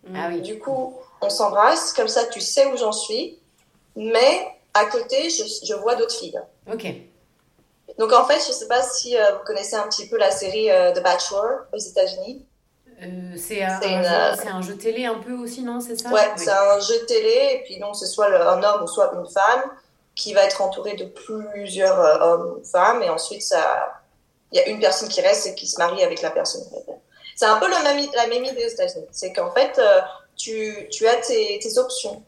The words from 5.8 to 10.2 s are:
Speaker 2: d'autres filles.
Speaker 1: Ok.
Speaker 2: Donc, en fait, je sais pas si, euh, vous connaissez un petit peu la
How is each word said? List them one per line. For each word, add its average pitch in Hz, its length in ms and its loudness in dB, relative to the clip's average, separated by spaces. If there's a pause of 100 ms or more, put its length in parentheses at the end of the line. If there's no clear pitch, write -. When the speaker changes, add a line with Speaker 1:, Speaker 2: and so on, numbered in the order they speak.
Speaker 2:
d'autres 226 220 -2
filles. - 240 -10 (300)
Speaker 1:
Ok. 220 140 -8 (1120)
Speaker 2:
Donc, 220 140 2
en 226 140 8
fait, 302 200 2
je 254 60 -6
sais 220 160 -10
pas 247 140 2
si, - 340 -4
euh, 202 220 4
vous - 80 -12
connaissez 214 300 -6
un 208 120 -2
petit - 180 -6
peu 226 120 -4
la 196 120 4